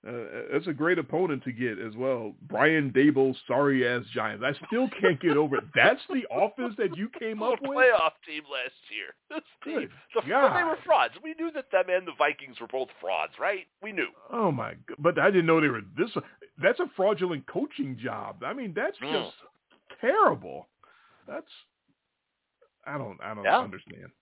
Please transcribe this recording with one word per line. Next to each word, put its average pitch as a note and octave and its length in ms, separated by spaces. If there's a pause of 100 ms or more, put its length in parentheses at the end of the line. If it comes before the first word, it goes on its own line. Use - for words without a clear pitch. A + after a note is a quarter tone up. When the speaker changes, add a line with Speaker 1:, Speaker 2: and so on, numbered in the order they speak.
Speaker 1:
Uh, A2+ 60 (400)
that's E3 160
a E3+ 40
great D#3 240
opponent D#3 460
to C3+ 80
get A2+ 300
as G#2+ 160
well. B2 360 (160)
Brian C#3+ 440
Daboll, C3+ 420 (140)
sorry-ass B2+ 560 (100)
Giants. G#2+ 320
I C#3+ 60 (160)
still B3 200 (120)
can't F#3 200
get D#3 160
over D3 200
it. - 80 (100)
That's A3 340
the C4+ 220
offense G#3+ 480
that F#3 180
you G3 220
came A3 240
Speaker 2:
<laughs> - 0
Speaker 1:
up A#3 200
with? C4+ 100
Speaker 2:
Playoff A#3 400 (120)
team D3+ 180 (100)
last C3 220 (200)
year. G#2 140 (100)
<laughs> - 120
This D#4 100 (240)
team, D4 240 (260)
Speaker 1:
Good A3+ 100
Speaker 2:
the, B2+ 40
Speaker 1:
God. C4+ 280
Speaker 2:
they F4+ 60
were D#4+ 240
frauds. A#3 280 (100)
We D#4 160
knew E4 120
that D4 200
them F#3 160
and F#3 180
the E3 100
Vikings D3 440
were A#2 80
both C3 200 (120)
frauds, D#2+ 400
right? F#3 260 (160)
We G#3 80
knew. D#3+ 160 (260)
Speaker 1:
Oh, G#3+ 200
my A#2 220 (120)
God. - 140
But D#3+ 180
I E3 140
didn't F3 140
know D#3+ 140
they D3+ 60
were A#2 160 (160)
this. A#2 120 (520)
That's G3 160
a F4 160
fraudulent F3+ 540
coaching F3 520
job. G#2+ 460
I D#3 60
mean, A#3 240
that's B3 220
Speaker 2:
Mm. A#3+ 260
Speaker 1:
just E2+ 120 (640)
terrible. G#3+ 680 (580)
That's, - 240 (1400)
I C#3 120
don't, A2 220
I G#2+ 140
don't G#2 100
Speaker 2:
Yeah. C3+ 140
Speaker 1:
understand. F#2+ 520 (120)